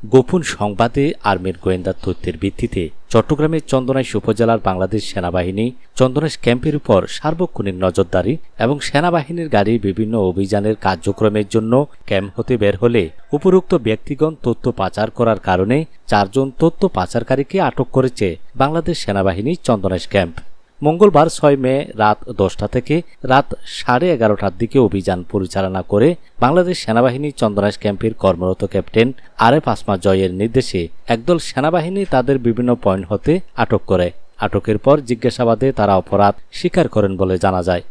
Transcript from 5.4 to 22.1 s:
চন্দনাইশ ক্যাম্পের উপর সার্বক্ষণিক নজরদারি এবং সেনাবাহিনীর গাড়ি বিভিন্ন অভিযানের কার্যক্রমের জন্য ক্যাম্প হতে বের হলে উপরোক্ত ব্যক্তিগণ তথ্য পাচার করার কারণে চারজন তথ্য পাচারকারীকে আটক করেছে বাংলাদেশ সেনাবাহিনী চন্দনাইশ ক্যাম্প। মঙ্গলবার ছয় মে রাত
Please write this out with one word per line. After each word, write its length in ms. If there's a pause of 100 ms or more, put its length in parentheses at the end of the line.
চন্দনাইশ 440
ক্যাম্পের 380
উপর 180 (180)
সার্বক্ষণিক 580 (100)
নজরদারি 480 (300)
এবং 120 (120)
সেনাবাহিনীর 680
গাড়ি 180 (140)
বিভিন্ন 260 (160)
অভিযানের 460 (100)
কার্যক্রমের 680
জন্য 200 (360)
ক্যাম্প 260
হতে 260
বের 200
হলে 220 (340)
উপরোক্ত 340 (160)
ব্যক্তিগণ 460 (120)
তথ্য 200 (140)
পাচার 280 (100)
করার 300
কারণে 300 (340)
চারজন 360 (140)
তথ্য 200 (160)
পাচারকারীকে 600 (120)
আটক 260
করেছে 320 (340)
বাংলাদেশ 340 (100)
সেনাবাহিনী 460 (160)
চন্দনাইশ 460
ক্যাম্প। 240 (480)
মঙ্গলবার 420 (100)
ছয় 260
মে 100 (280)
রাত 180 (220)